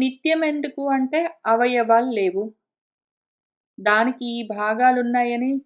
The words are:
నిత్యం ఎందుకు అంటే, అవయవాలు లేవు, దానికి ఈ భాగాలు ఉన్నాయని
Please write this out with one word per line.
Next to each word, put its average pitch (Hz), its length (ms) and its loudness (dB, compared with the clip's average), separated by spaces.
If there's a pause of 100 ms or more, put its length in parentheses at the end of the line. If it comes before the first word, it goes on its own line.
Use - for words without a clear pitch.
నిత్యం 320 480 0
ఎందుకు 285 340 -6 (140)
అంటే, 262 220 -2 (340)
అవయవాలు 240 640 2
లేవు, 190 240 -2 (1300)
దానికి 220 560 0
ఈ 233 80 -6 (160)
భాగాలు 240 480 2
ఉన్నాయని 240 440 0 (160)